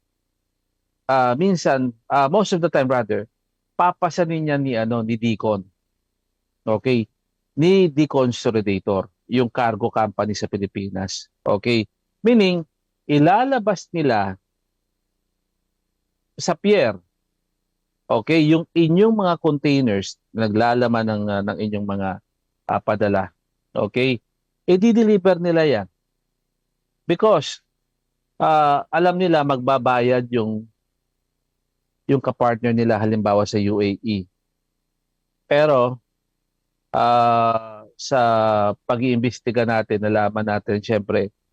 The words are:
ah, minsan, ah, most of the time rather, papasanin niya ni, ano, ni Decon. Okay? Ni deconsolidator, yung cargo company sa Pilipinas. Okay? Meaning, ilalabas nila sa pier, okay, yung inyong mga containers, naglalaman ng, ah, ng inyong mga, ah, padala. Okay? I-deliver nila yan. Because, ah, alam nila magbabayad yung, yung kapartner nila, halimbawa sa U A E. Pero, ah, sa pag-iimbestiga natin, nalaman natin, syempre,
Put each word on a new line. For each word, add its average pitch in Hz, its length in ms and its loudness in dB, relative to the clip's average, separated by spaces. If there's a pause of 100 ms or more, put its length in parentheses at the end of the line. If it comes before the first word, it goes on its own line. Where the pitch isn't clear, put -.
(1080)
ah, 127 240 2
minsan, 147 560 0 (160)
ah, 139 240 2
most 196 240 0
of 170 80 -2
the 165 80 0
time 139 160 2
rather, 107 400 -2 (480)
papasanin 165 720 -2
niya 147 160 0
ni, 135 160 -2
ano, 113 240 -2
ni 113 160 -2
Decon. 110 480 -2 (960)
Okay? 113 480 -2 (480)
Ni 180 320 4
deconsolidator, 113 1200 -2 (160)
yung 120 240 0
cargo 117 400 -2
company 107 480 -2
sa - 80 -6
Pilipinas. 98 960 -8
Okay? 110 480 -2 (320)
Meaning, 196 400 2 (480)
ilalabas 202 800 2
nila 110 480 -2 (2000)
sa 170 160 -4
pier, 165 400 2 (1120)
okay, 151 480 2
yung 165 240 0
inyong 180 400 4
mga 185 240 0
containers, 139 880 0
naglalaman 113 800 0
ng, 104 160 -4
ah, 101 160 -2
ng 101 160 -6
inyong 104 320 -6
mga, 98 200 -4 (540)
ah, 101 160 -4
padala. 101 560 -2 (400)
Okay? 123 480 -2 (400)
I-deliver 202 720 2
nila 165 320 0
yan. 104 200 -2 (1160)
Because, 175 560 0 (800)
ah, 151 480 2
alam 175 320 0
nila 165 240 2
magbabayad 123 880 0
yung, 110 320 -2 (1400)
yung 139 160 0
kapartner 120 480 -2
nila, 113 240 2
halimbawa 104 480 0
sa 104 160 -4
U 104 240 0
A 101 160 -2
E. 104 240 -4 (1200)
Pero, 135 560 0 (960)
ah, 117 880 0 (160)
sa 135 200 -2 (680)
pag-iimbestiga 120 800 -2
natin, 110 320 -2
nalaman 107 480 -2
natin, 104 320 -4
syempre, 104 560 -4 (180)